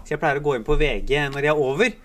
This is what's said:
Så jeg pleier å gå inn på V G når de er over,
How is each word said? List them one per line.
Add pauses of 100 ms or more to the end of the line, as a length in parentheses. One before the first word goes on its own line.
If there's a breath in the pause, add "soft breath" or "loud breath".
Så
jeg
pleier
å
gå
inn
på
V
G (160)
når
de
er
over, (140 soft breath)